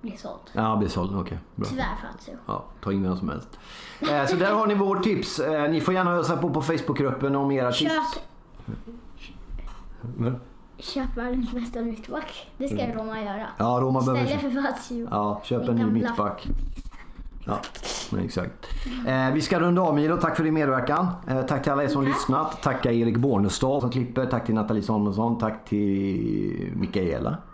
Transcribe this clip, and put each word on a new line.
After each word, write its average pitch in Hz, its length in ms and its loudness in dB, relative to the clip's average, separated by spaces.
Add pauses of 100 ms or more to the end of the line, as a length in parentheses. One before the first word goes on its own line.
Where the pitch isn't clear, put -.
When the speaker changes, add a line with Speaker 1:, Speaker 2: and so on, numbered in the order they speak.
Speaker 1:
bli 214 160 -8
såld. - 220 -10 (140)
Speaker 2:
Ja, 110 220 2
bli 104 140 2
såld, 95 260 -2
okej. 90 220 -4 (180)
Bra. - 140 -4
Speaker 1:
Tyvärr, 254 280 -4 (160)
Fazio. - 200 -16 (120)
Speaker 2:
Ja, - 180 -6 (200)
ta 101 80 -2
in 98 120 2
vem 92 140 2
som 95 120 -2
helst. - 300 -8 (420)
Eh, 294 240 2
så 190 100 2
där 190 180 4
har 214 140 4
ni 208 80 4
vårt 196 280 2
tips. 165 360 2
Eh, 151 320 2
ni 160 100 2
får 180 120 2
gärna 185 180 4
ösa 165 260 2
på, 160 120 2
på 147 120 0
Facebookgruppen 139 760 2
om 139 160 2
era 131 200 2
Speaker 1:
Köp. 151 200 2
Speaker 2:
tips. 320 320 0 (1900)
Men? 123 220 0 (380)
Speaker 1:
Köp - 400 -4
världens 247 340 -2
bästa 240 300 -6
mittback. 254 680 -8 (100)
Det 277 100 -4
ska 277 120 -2
Speaker 2:
Mm. 240 180 -2
Speaker 1:
Roma 220 240 -6
göra. 208 260 -6 (100)
Speaker 2:
Ja, 123 240 2
Roma 131 200 4
behöver 123 220 2
Speaker 1:
Istället - 180 0
Speaker 2:
köpa. 269 120 -2 (140)
Speaker 1:
för 262 60 -2
Fazio. 233 380 -8
Speaker 2:
Ja, 104 320 0
köp 120 180 0
en 120 60 -2
Speaker 1:
Vilken 117 260 4
Speaker 2:
ny 113 60 4
Speaker 1:
bluff. - 120 0
Speaker 2:
mittback. 104 360 -2 (1000)
Ja, 104 140 -2 (600)
exakt. - 460 -4 (420)
Eh, 131 260 2
vi 151 80 2
ska 170 180 2
runda 175 220 4
av, 160 140 4
Milo. 156 220 4
Tack 160 200 0
för 165 60 2
din 156 100 4
medverkan. 147 540 2 (200)
Eh, 131 140 2
tack 135 220 0
till 147 80 2
alla 139 120 2
er 135 40 2
som 139 180 2
Speaker 1:
Tack. 139 80 2
Speaker 2:
lyssnat. 151 480 0
Tacka 131 300 2
Erik 117 260 4
Bornestad 127 640 4
som 123 80 2
klipper. 123 360 0
Tack 123 200 0
till 110 100 2
Nathalie 107 280 2
Samuelsson. 110 540 2
Tack 110 280 -2
till 98 1120 0
Mikaela. 90 640 0 (160)